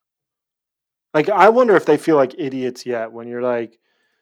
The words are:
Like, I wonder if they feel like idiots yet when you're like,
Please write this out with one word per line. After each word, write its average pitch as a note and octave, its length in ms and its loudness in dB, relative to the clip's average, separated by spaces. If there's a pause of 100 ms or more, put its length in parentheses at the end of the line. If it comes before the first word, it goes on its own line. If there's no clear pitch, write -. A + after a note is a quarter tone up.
(1160)
Like, D3+ 140 0
I G3 220 4
wonder A#3 260 4
if D#3 100 0
they D3+ 120 4
feel D#3 180 0
like C3+ 220 0
idiots C3 480 -8
yet A2+ 260 -8
when A#2 160 -16
you're A#2+ 140 -8
like, A#2+ 360 -6 (440)